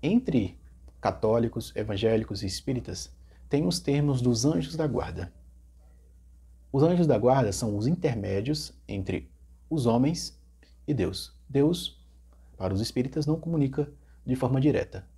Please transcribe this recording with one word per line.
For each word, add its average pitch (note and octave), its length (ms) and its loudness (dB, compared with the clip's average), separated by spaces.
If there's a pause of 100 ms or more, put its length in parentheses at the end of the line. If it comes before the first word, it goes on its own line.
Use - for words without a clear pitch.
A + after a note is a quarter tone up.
Entre D3 560 0 (420)
católicos, A2 720 0
evangélicos A2 680 0
e - 20 -6
espíritas, - 720 -8 (340)
tem C#3+ 160 2
os F3 140 0
termos C#3 420 0
dos A#2+ 240 2
anjos D#3+ 300 0
da D#3 100 -2
guarda. F#2 480 -4 (1400)
Os C#3 120 4
anjos F3 240 4
da B2+ 100 4
guarda A#2+ 340 4
são G#2 240 -2
os G#2+ 120 0
intermédios A#2 880 -2 (140)
entre F#2+ 440 -6 (380)
os D3+ 180 0
homens C3+ 520 0 (480)
e D3+ 60 0
Deus. F#2 420 -4 (120)
Deus, C#3 580 0 (520)
para F#2 160 -2
os G2 80 0
espíritas, C3 440 -2
não D#3 140 0
comunica D3 520 -2 (340)
de B2+ 100 0
forma B2+ 260 0
direta. - 460 0 (100)